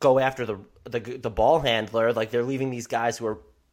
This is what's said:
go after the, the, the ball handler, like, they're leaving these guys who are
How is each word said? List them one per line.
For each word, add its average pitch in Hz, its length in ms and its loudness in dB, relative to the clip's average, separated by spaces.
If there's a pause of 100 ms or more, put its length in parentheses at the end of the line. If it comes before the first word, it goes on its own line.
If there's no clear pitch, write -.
go 135 180 6
after 131 260 0
the, 104 140 -6 (260)
the, 117 160 -6
the 123 300 -8
ball 120 300 4
handler, 113 520 2
like, 110 180 -2
they're 120 120 0
leaving 135 260 -2
these 120 200 -8
guys 117 280 -2
who 120 100 -6
are 107 120 -4 (340)